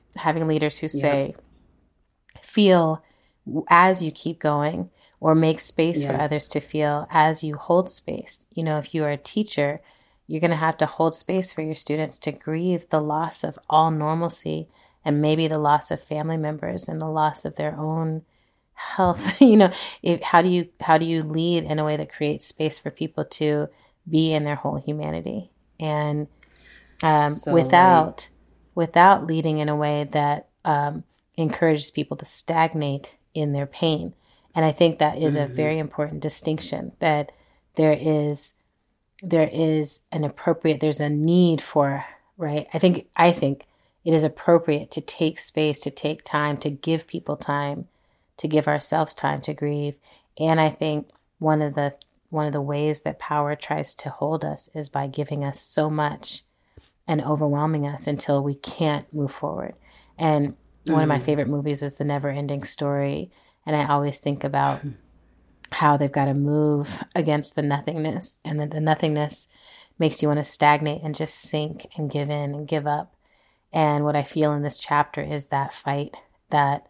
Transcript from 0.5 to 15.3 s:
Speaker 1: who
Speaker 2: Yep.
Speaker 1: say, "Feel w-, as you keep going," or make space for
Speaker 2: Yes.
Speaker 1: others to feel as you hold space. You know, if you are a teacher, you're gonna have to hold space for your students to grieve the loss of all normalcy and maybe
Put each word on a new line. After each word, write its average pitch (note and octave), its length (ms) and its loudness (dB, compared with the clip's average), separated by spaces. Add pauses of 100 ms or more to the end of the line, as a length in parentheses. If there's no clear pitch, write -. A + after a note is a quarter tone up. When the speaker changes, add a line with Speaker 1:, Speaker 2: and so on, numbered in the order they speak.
Speaker 1:
who - 80 -6
Speaker 2:
Yep. D3+ 60 -6
Speaker 1:
say, C#3+ 440 -2 (1080)
"Feel F3 600 4 (420)
w-, D#3 240 -6
as F3+ 320 6
you D#3 100 -4
keep - 280 -8
going," D3+ 500 -2 (300)
or D#3+ 160 4
make D#3+ 240 4
space E3 440 2
for C3+ 100 -2
Speaker 2:
Yes. C3+ 80 -2
Speaker 1:
others D3+ 280 -2
to D3 120 -4
feel D3 500 -2
as D#3+ 320 4
you D3+ 140 -6
hold F#3 320 2
space. - 640 -10
You E3 100 -4
know, D#3 140 -2
if D3 180 -8
you D#3 80 0
are D3 80 0
a C#3+ 60 -4
teacher, D3 640 -4 (460)
you're D#3 140 -6
gonna E3+ 140 2
have D#3+ 220 0
to D#3 80 2
hold - 300 0
space F#3 360 -2
for D#3+ 100 -8
your D#3 140 -6
students D3+ 440 -4
to D3+ 120 -6
grieve E3+ 580 -4
the D#3 120 2
loss D3+ 420 -4
of - 160 -8 (100)
all D#3+ 220 6
normalcy D#3+ 800 -2 (340)
and D3 180 2
maybe D#3 260 2